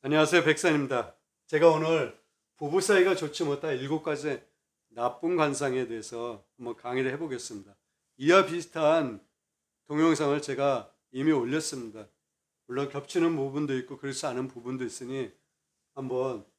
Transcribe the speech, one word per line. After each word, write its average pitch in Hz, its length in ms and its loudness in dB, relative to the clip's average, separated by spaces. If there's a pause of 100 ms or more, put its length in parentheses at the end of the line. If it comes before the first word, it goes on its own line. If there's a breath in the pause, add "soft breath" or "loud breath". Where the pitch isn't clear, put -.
안녕하세요, 156 440 4
백산입니다. 143 680 0 (340)
제가 160 240 8
오늘 156 460 0 (380)
부부 151 240 0
사이가 185 360 4
좋지 165 280 -4
못한 143 340 -2
일곱 143 240 -4
가지 147 400 -4 (460)
나쁜 123 480 -2
관상에 135 540 0
대해서 117 520 -10 (140)
한번 120 220 -12
강의를 127 340 -4
해보겠습니다. 131 640 -10 (400)
이와 175 300 6
비슷한 156 760 0 (680)
동영상을 147 540 2
제가 135 480 -2 (220)
이미 143 220 0
올렸습니다. 123 760 -4 (580)
물론 131 220 -4
겹치는 165 480 0
부분도 139 440 -2
있고 131 180 -12
그렇지 139 280 -8
않은 131 220 -4
부분도 127 380 -8
있으니 123 480 -8 (600)
한번 127 520 -6 (140)